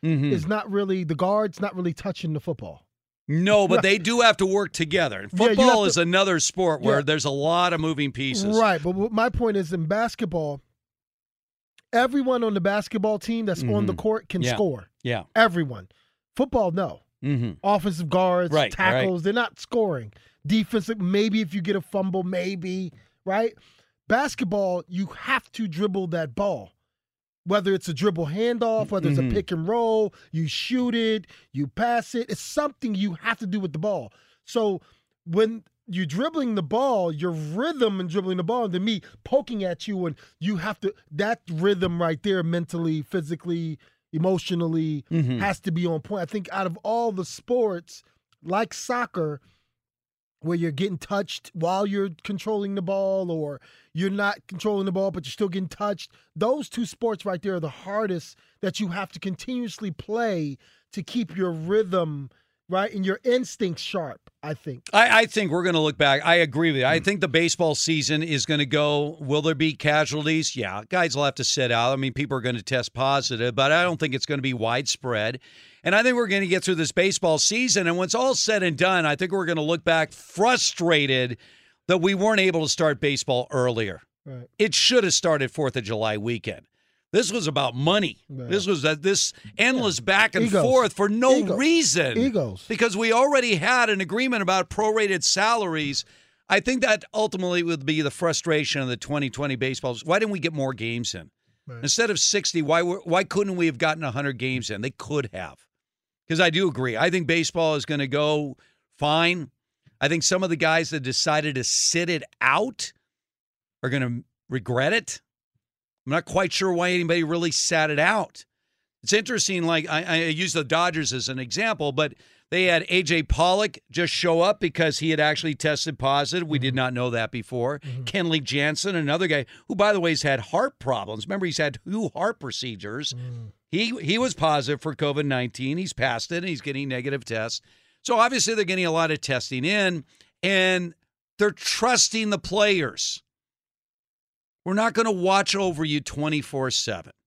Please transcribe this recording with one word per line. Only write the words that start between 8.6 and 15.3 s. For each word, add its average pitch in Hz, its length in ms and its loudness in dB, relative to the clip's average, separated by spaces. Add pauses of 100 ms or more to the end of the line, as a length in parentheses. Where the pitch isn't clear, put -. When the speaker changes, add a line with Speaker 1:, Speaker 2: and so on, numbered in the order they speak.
Speaker 2:
but 170 140 -2
what 214 160 0
my 226 160 2
point 226 280 0
is 180 160 -2
in 170 140 -2
basketball, 175 760 -2 (1300)
everyone 254 500 4
on 220 120 2
the 196 60 0
basketball 208 580 0
team 226 280 -4
that's 170 160 -2
on 123 240 2
the - 60 0
Speaker 1:
Mm-hmm. - 80 -8
Speaker 2:
court 220 280 -2
can 180 140 -2
Speaker 1:
Yeah. 123 120 2
Speaker 2:
score. 131 340 -2 (140)
Speaker 1:
Yeah. 117 220 -2 (100)